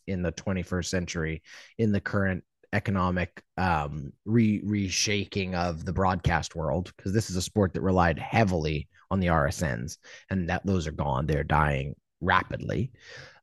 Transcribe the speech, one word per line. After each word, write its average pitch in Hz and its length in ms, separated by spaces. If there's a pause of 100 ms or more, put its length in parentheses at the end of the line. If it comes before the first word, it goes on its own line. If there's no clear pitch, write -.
in 95 140
the 85 120
twenty-first 90 580
century, 80 520 (360)
in 110 140
the 101 80
current 95 440 (300)
economic, 92 680 (140)
um, 76 560 (140)
re-, 107 360
reshaking 101 920
of 87 320
the 92 80
broadcast 92 600
world, 80 440
'cause 98 160
this 110 160
is 90 60
a 92 60
sport 98 300
that - 80
relied 87 380
heavily 78 680 (240)
on 95 80
the 87 120
R 78 160
S - 180
Ns, 64 320 (320)
and 90 220
that, 90 160
those 92 200
are 80 60
gone. 73 340
They're 71 180
dying 73 500 (260)
rapidly. 90 720 (500)